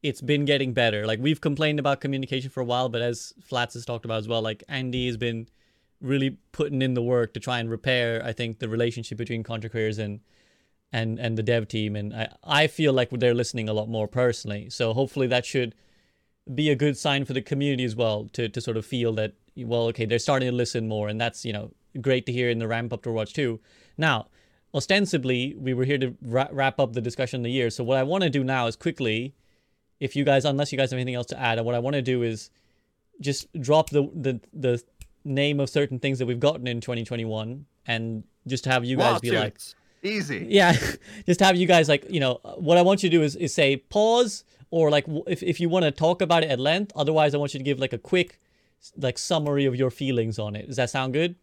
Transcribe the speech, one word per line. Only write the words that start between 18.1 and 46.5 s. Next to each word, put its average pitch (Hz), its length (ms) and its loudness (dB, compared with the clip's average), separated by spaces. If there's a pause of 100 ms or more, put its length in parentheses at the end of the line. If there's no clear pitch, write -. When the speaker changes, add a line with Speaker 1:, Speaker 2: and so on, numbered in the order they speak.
Speaker 1:
to, 117 140 -2
to 117 120 -6
sort 113 160 -4
of 110 100 -6
feel 117 280 0
that, 107 200 -2 (220)
well, 117 320 -2
okay, 117 180 -2
they're 113 120 2
starting 131 300 2
to 123 60 -2
listen 120 320 -2
more. 107 220 -4
And 107 120 -4
that's, 113 240 -4
you 117 80 -4
know, 104 200 -8 (280)
great 127 260 2
to 127 60 -6
hear 123 180 2
in 113 80 0
the 113 100 -4
ramp 113 240 -2
up 117 100 -8
to - 60 -6
Overwatch 110 240 -4
two. 120 260 -2 (380)
Now, 147 320 0 (460)
ostensibly, 139 840 0
we 131 140 -2
were 127 140 0
here 143 120 2
to 127 240 -2
ra-, 131 300 0
wrap 135 260 -2
up 127 140 2
the 120 80 -4
discussion 123 400 -4
of 120 40 -4
the 120 60 -2
year. 123 200 0
So 123 120 -8
what 123 140 2
I 131 60 2
wanna 175 260 0
do 139 160 0
now 127 220 0
is 113 100 -4
quickly, 127 580 -2 (640)
if 139 160 -4
you 143 100 2
guys, 139 200 6
unless 143 280 0
you 135 60 -4
guys 131 120 2
have 127 80 -4
anything 127 160 -2
else 120 140 -4
to - 120 -8
add, 117 240 0
what 120 100 0
I 120 40 2
wanna 135 240 0
do 123 200 0
is 113 280 -4 (680)
just 139 380 -4
drop 147 320 4
the, 147 240 2
the, 131 260 -4 (120)
the 123 300 0 (420)
name 143 340 0
of 139 120 0
certain 135 280 0
things 135 220 -2
that 127 60 0
we've 120 120 -2
gotten 143 300 2
in 117 120 -4
twenty 120 220 -4
twenty-one 113 640 -6 (220)
and 113 360 -4 (240)
just 127 200 -4
have 127 180 2
you 127 120 0
guys 120 240 4
be 117 100 -2
like - 80 2
Speaker 2:
Lawsuits. - 360 -6 (280)
Easy. 175 480 -4
Speaker 1:
Yeah, 185 260 6 (240)
<laughs> - 260 -14
just 175 140 2
have 190 160 6
you 180 100 2
guys, 165 220 6
like, 143 220 2
you 175 100 0
know, 127 200 0 (180)
what 165 180 6
I 175 60 8
want 190 200 6
you 190 80 4
to 165 60 6
do 165 60 8
is, 147 120 2
is 165 200 -4
say 139 240 4
pause, 220 680 2 (260)
or, 160 200 4
like, 147 160 4
w-, 160 200 -6
if, 185 160 -4
if - 160 -2
you 170 100 2
wanna 165 220 4
talk 165 320 2
about 165 220 4
it 151 60 -2